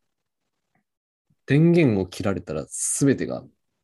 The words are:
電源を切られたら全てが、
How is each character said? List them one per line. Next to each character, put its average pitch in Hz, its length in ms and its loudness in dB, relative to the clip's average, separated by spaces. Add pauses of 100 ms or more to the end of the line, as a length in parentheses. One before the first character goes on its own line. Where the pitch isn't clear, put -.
(1400)
電 156 280 4
源 135 280 4
を 92 60 -2
切 - 160 -14
ら 101 100 -2
れ 87 80 -4
た - 140 -10
ら 76 100 -6 (340)
全 139 200 2
て 85 80 -6
が、 64 180 -10 (400)